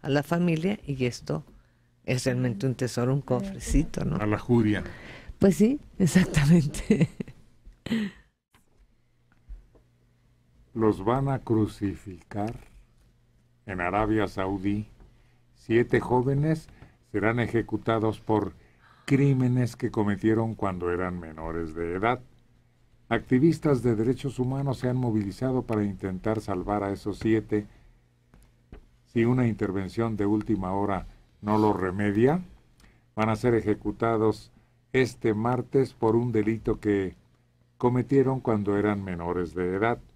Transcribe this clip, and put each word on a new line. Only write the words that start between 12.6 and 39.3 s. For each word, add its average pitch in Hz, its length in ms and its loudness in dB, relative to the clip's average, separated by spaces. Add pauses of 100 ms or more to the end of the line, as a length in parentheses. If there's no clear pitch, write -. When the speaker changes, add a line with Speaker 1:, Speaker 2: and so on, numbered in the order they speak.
Speaker 2:
en 92 140 -6
Arabia 104 460 2
Saudí. 98 600 -2 (680)
Siete 120 460 2
jóvenes 139 680 0 (440)
serán 110 280 2
ejecutados 110 800 0
por 101 320 0 (540)
crímenes 127 680 2
que 113 140 -4
cometieron 110 640 0
cuando 90 360 -4
eran 90 300 -2
menores 80 540 -8
de 85 200 -6
edad. 113 260 0 (880)
Activistas 135 760 2
de 120 120 2
derechos 117 440 -2
humanos 135 400 -2
se 127 100 -2
han 127 80 0
movilizado 120 680 -2
para 107 220 0
intentar 98 560 -4
salvar 101 420 -2
a 98 100 -2
esos 95 260 -8
siete. 107 480 0 (1500)
Si 117 120 2
una 123 220 2
intervención 104 680 -4
de 101 100 -2
última 104 460 -2
hora 98 340 -2 (340)
no 107 180 0
lo 107 140 4
remedia, 104 720 2 (720)
van 110 140 0
a 110 80 0
ser 120 180 2
ejecutados 107 960 0 (420)
este 120 420 0
martes 120 580 0
por 113 240 2
un 120 160 0
delito 110 480 0
que 98 340 0 (640)
cometieron 127 600 2
cuando 104 360 0
eran 101 280 0
menores 87 500 -6